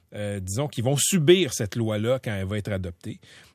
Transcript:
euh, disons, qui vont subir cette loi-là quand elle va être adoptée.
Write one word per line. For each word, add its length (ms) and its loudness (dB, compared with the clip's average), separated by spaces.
euh, 280 -6
disons, 260 -4
qui 140 -6
vont 160 2
subir 560 4
cette 240 -6
loi-là 440 0
quand 120 -6
elle 120 -4
va 120 -4
être 160 -6
adoptée. 480 -8